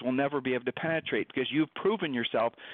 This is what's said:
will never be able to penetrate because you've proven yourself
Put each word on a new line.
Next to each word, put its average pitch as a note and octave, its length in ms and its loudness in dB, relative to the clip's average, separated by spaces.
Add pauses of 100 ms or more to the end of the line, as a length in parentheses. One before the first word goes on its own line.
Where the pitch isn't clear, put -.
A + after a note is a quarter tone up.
will B2 100 0
never C#3 300 2
be B2+ 140 2
able A#2+ 100 -2
to B2+ 60 0
penetrate D#3 560 -2
because B2+ 240 -2
you've D3+ 240 2
proven F#3+ 400 0
yourself A#2 360 2 (220)